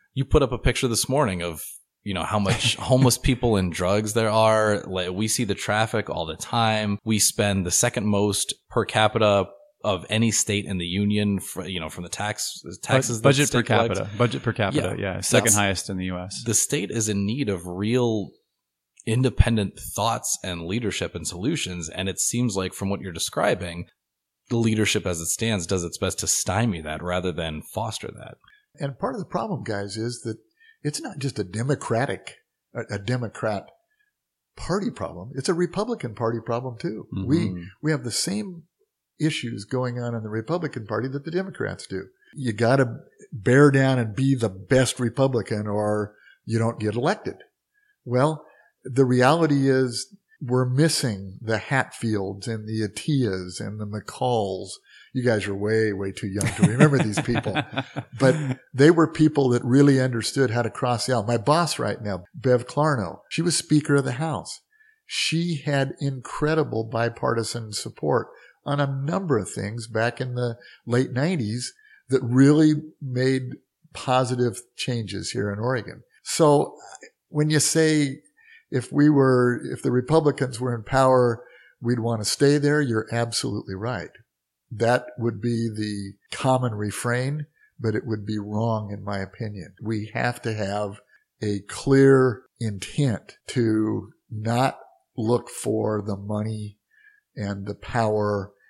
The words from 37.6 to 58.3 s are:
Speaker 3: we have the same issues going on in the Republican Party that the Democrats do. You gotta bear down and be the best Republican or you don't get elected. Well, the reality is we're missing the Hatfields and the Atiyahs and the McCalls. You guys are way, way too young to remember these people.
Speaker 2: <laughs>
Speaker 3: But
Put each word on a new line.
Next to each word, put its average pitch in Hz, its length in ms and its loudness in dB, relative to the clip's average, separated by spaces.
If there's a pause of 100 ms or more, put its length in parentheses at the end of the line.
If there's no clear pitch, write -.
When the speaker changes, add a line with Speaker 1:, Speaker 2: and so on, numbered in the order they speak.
Speaker 3:
we 151 100 0
have 131 120 -2
the 120 60 -6
same 196 540 -6 (560)
issues 117 440 -4
going 127 360 -4
on 120 140 -4
in 110 80 -4
the 107 60 -8
Republican 113 580 -4
Party 113 220 -2
that 139 160 -8
the 160 60 -10
Democrats 165 560 -6
do. 95 180 -8 (320)
You 127 160 -4
gotta 120 340 2 (460)
bear 131 380 6
down 135 280 4
and 107 160 -2
be 135 200 2
the 117 140 0
best 120 520 2
Republican 117 680 0
or 104 480 -2 (300)
you 113 140 -2
don't 113 200 0
get 107 160 -2
elected. 147 420 -2 (680)
Well, 139 400 0 (400)
the 131 200 2
reality 139 640 4
is 131 460 0 (260)
we're 127 280 2
missing 120 720 0
the 110 160 -2
Hatfields 101 880 -4
and 107 220 -6
the 110 200 -2
Atiyahs 95 720 -2
and 107 200 -8
the 104 60 -6
McCalls. 104 840 -4 (440)
You 123 120 -2
guys 107 240 2
are 98 60 -2
way, 107 380 2
way 98 200 -4
too 104 160 -8
young 98 260 -2
to 107 160 -4
remember 139 280 6
these - 220 0
people. 135 360 -2 (120)
Speaker 2:
<laughs> - 40 -20 (480)
Speaker 3:
But 143 380 2 (160)